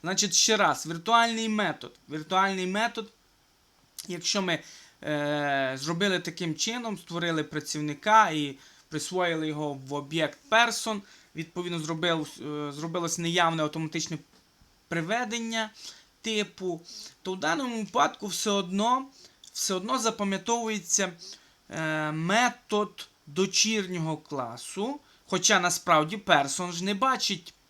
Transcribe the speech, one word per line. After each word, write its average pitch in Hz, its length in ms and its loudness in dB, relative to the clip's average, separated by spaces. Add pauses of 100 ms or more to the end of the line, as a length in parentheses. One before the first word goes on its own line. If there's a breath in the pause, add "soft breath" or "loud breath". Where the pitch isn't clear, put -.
Значить, 185 320 0
ще 220 220 4
раз, 165 300 2
віртуальний 226 600 2
метод. 208 440 -2 (180)
Віртуальний 185 560 0
метод, 214 460 -4 (960)
якщо 180 340 -2
ми, 175 160 0 (460 loud breath)
е, 143 760 0
зробили 175 400 0
таким 170 340 -4
чином, 226 440 -4
створили 165 460 -2
працівника 151 880 2
і 147 260 -2 (320 loud breath)
присвоїли 160 600 -2
його 147 400 -4
в 139 60 -6
об'єкт 147 440 -2 (120)
«person», 220 500 2 (360 loud breath)
Відповідно, 170 420 -6
зробив, 160 500 0 (120)
е, 147 320 -6
зробилось 165 460 -4
неявне 170 440 2
автоматичне 156 560 -4 (720)
приведення 220 840 -2 (520 loud breath)
типу, 196 580 -2 (420 loud breath)
то 190 100 -6
в 185 80 -6
даному 277 380 0
випадку - 480 0
все 196 240 -2
одно, 202 560 2 (460 loud breath)
все - 220 -2
одно 220 240 -2
запам'ятовується, 208 1120 0 (580 loud breath)
е, 156 420 -2
метод 208 960 0 (180)
дочірнього 180 920 0
класу, 151 840 -6 (260 soft breath)
хоча 190 340 4
насправді 170 560 4
person 175 560 2
ж 170 120 -6
не 202 100 0
бачить 214 600 0 (160)